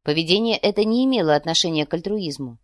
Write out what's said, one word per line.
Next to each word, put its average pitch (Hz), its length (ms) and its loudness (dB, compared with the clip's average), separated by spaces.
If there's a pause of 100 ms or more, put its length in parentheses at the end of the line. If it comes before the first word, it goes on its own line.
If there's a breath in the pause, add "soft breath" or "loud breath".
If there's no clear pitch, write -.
Поведение 175 560 0
это 202 280 0
не 233 200 2
имело 196 300 2
отношения 160 500 0
к - 80 -6
альтруизму. 156 720 -6